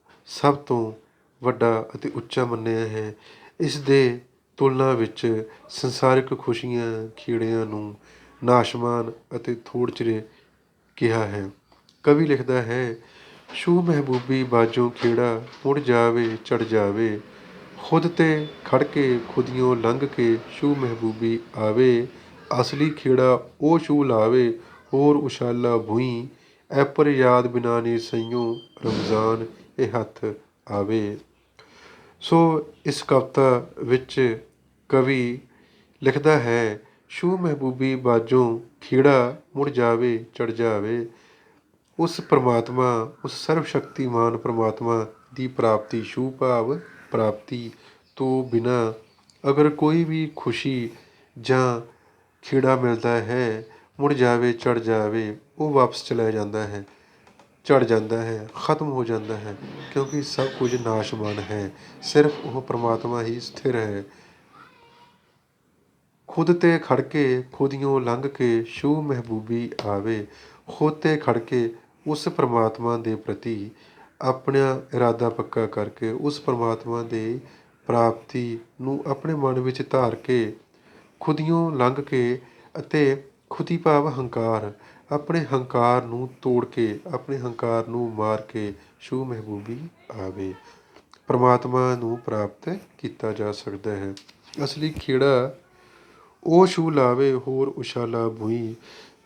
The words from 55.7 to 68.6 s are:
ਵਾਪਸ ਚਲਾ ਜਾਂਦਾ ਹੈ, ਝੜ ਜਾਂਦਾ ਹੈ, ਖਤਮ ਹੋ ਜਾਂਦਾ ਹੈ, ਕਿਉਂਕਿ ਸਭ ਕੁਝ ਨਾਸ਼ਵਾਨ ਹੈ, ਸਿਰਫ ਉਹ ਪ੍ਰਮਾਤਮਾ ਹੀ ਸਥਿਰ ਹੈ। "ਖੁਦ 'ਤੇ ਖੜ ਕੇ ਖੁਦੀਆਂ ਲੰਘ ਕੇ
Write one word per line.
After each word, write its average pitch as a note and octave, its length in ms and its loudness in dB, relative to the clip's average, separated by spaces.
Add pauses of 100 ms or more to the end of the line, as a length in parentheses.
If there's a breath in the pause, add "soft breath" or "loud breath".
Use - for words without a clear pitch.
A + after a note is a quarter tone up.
ਵਾਪਸ B2 320 2
ਚਲਾ A2+ 260 0
ਜਾਂਦਾ G#2+ 320 -4
ਹੈ, G2+ 220 -8 (800 soft breath)
ਝੜ C3+ 200 6
ਜਾਂਦਾ A2+ 380 0
ਹੈ, A2 320 -8
ਖਤਮ D3+ 380 -2
ਹੋ B2+ 120 -2
ਜਾਂਦਾ A2 320 -4
ਹੈ, G#2 200 -10 (360)
ਕਿਉਂਕਿ C#3 300 -2
ਸਭ C3+ 240 -2 (120)
ਕੁਝ B2 260 0
ਨਾਸ਼ਵਾਨ G#2+ 540 -4
ਹੈ, G2+ 320 -6 (320 loud breath)
ਸਿਰਫ D3+ 300 4 (120)
ਉਹ C3 180 -8
ਪ੍ਰਮਾਤਮਾ A#2 600 -2
ਹੀ A2+ 180 -6
ਸਥਿਰ B2 360 -4
ਹੈ। G#2 280 -4 (2250 loud breath)
"ਖੁਦ E3 260 2
'ਤੇ E3+ 260 4
ਖੜ C3 220 0
ਕੇ C3 520 0
ਖੁਦੀਆਂ C#3 480 0
ਲੰਘ A#2+ 280 -2
ਕੇ A#2 360 0